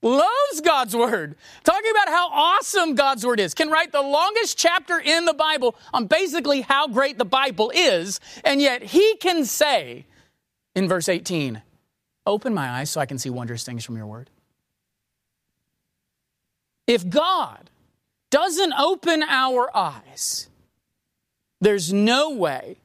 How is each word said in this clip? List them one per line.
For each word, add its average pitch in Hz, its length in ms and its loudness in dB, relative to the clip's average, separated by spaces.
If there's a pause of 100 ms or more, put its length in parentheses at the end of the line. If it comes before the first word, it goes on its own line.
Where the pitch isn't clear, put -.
loves 349 600 2
God's 269 340 0
word, 220 400 -2 (280)
talking 403 280 2
about 415 180 2
how 349 200 0
awesome 339 680 0
God's 269 300 0
word 240 140 0
is, 185 140 -2
can 311 160 0
write 320 220 0
the 285 100 0
longest 349 560 0
chapter 339 420 0
in 320 260 0
the 330 80 2
Bible 294 420 0 (180)
on 233 140 0
basically 285 540 0
how 277 260 2
great 269 300 -2
the 233 80 0
Bible 240 480 0
is, 196 460 2 (240)
and 277 180 4
yet 254 200 2
he 381 360 4
can 339 280 0
say 160 600 -2 (680)
in 185 120 0
verse 175 200 0
eighteen, 160 540 -4 (640)
"Open 208 280 -2
my 143 180 -4
eyes 135 180 -6
so - 100 -6
I 143 60 0
can 127 140 -10
see 131 100 -8
wondrous 120 340 -8
things 117 220 -10
from 117 100 -12
your 110 120 -12
word." 113 220 -18 (2500)
If 220 220 2
God 302 600 -2 (580)
doesn't 330 440 2
open 320 500 0
our 262 520 0
eyes, - 720 -6 (1120)
there's 190 300 2
no 233 400 2
way 175 540 -6